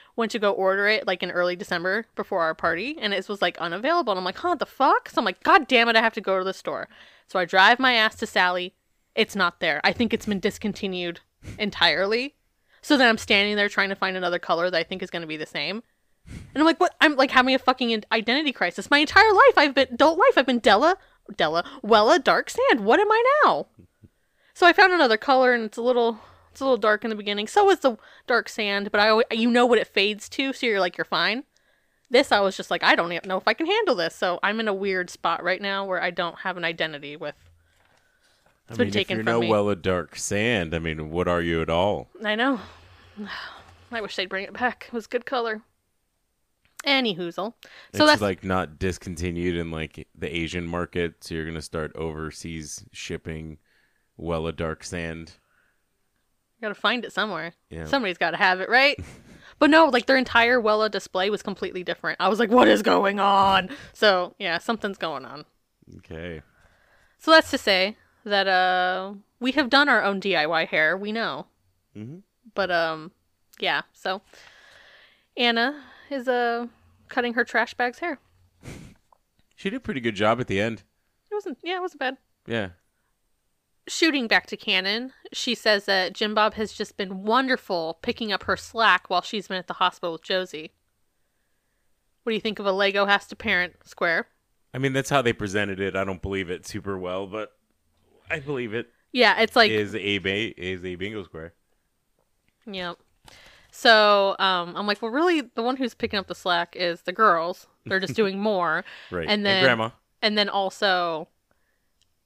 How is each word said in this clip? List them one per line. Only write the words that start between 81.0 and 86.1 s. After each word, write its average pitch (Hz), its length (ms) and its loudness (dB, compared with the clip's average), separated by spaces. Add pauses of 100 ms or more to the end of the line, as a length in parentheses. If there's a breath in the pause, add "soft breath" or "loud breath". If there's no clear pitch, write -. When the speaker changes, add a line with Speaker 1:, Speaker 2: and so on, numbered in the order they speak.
Speaker 1:
It 415 60 -6
wasn't, 392 280 -8
yeah, 349 120 -6
it 359 60 -6
wasn't 359 180 -10
bad. 269 180 -6 (300)
Speaker 2:
Yeah. 107 220 -4 (1200)
Speaker 1:
Shooting 285 400 -2
back 202 200 2
to - 100 -12
canon, 208 560 -4 (200)
she - 220 -4
says 208 300 0
that 190 280 -2